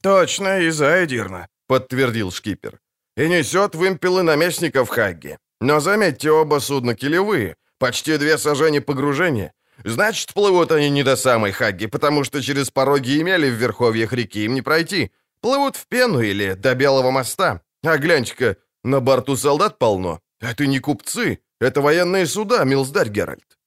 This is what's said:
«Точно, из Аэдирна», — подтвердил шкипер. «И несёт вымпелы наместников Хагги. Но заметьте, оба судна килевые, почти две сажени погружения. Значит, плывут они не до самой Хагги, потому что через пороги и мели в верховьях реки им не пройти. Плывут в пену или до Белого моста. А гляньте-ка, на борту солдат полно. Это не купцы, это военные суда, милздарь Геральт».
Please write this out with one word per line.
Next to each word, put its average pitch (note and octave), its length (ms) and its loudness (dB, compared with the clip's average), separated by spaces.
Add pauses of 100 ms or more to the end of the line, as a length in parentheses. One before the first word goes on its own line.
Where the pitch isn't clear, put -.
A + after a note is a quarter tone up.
«Точно, F#3+ 580 2
из D#3+ 200 0
Аэдирна», — B2 680 0 (200)
подтвердил A#2 640 0
шкипер. - 480 -8 (380)
«И D3+ 120 0
несёт F3 460 0
вымпелы F#3 480 0
наместников D#3 640 0
Хагги. E2 500 -4 (220)
Но D3 200 2
заметьте, E3+ 500 0
оба D3+ 300 4
судна B2 340 -2
килевые, D3+ 640 -2 (220)
почти C#3+ 400 -2
две D3 200 2
сажени D3 420 0
погружения. C#3 720 -2 (320)
Значит, F#3+ 500 -2
плывут F3+ 380 2
они D3 180 2
не C#3+ 140 2
до C3 120 4
самой A2 360 2
Хагги, G#2+ 340 -4
потому D3 380 0
что C#3+ 160 -6
через C3+ 300 -4
пороги C#3 480 0
и D#3+ 40 0
мели E3 280 2
в A2+ 100 -4
верховьях A2+ 520 0
реки G#2+ 320 -4
им A#2 100 -2
не C3 80 -4
пройти. D#3+ 480 -2 (300)
Плывут C4+ 360 0
в - 120 -16
пену A3+ 340 0
или G2 320 -2
до B2+ 200 0
Белого C3+ 360 2
моста. C3 500 -2 (240)
А D#3+ 140 2
гляньте-ка, B2+ 580 0 (280)
на C3+ 160 2
борту C3 360 2
солдат D3+ 420 0
полно. F#2 420 0 (200)
Это B2 260 -4
не C3+ 140 0
купцы, D3 580 -4 (220)
это C3 220 2
военные F3 440 2
суда, G#3 380 0
милздарь C3+ 460 0
Геральт». F2+ 560 -6